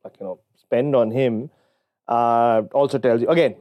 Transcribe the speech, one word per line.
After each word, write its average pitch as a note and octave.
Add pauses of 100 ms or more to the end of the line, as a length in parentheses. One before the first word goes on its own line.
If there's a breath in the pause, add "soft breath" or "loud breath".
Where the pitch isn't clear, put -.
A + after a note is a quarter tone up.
like, -
you G#2
know, F#2 (160)
spend C3+
on A2+
him, B2 (580)
uh, A#2 (120)
also C#3
tells A#2
you, A#2
again, D#3